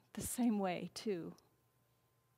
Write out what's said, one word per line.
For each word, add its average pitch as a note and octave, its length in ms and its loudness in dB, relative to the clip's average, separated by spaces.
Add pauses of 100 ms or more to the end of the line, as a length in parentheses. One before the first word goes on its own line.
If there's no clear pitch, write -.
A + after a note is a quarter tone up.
(140)
the G3+ 80 -6
same A#3+ 360 2
way F3+ 360 0
too, F3 380 -4 (1040)